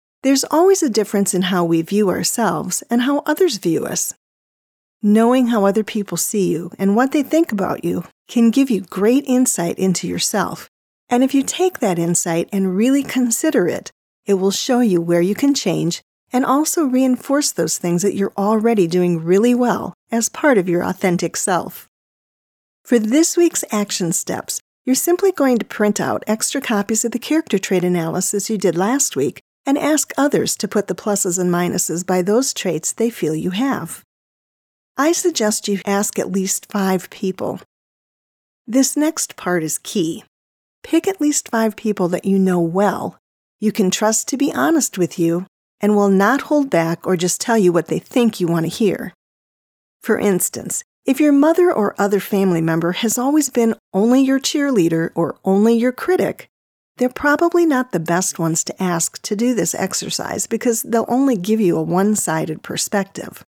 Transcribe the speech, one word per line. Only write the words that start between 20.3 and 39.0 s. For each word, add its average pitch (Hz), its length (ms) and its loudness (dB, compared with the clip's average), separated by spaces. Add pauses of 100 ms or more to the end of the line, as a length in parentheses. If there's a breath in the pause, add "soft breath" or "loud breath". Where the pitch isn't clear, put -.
of 180 100 0
your 175 160 0
authentic 180 540 -2
self. - 500 -4 (960)
For 240 160 2
this 254 380 2
week's 339 340 2
action 202 400 -2
steps, - 480 -6 (240)
you're 254 120 2
simply 349 360 0
going 254 280 2
to - 60 -8
print 208 360 -2
out 120 260 -4
extra 220 320 -2
copies 214 460 -2
of 226 80 -4
the 247 60 -4
character 311 380 0
trait 185 280 0
analysis 180 640 -2
you 220 80 -2
did 180 180 0
last 226 400 0
week 135 240 -2 (260)
and 277 120 2
ask 294 400 0
others 277 400 0
to 208 100 -6
put 202 200 -2
the 185 60 -4
pluses 190 460 -2
and 180 100 0
minuses 175 560 0
by 185 160 0
those 214 320 0
traits 156 380 -4
they 233 180 -2
feel 160 240 -4
you 160 180 -2
have. 214 520 -4 (960)
I 320 120 2
suggest 233 560 0
you 196 160 0
ask 202 340 -2
at - 100 -4
least 190 400 -4
five 190 400 -2
people. 185 520 -6 (1040)
This 262 300 0
next 302 400 -2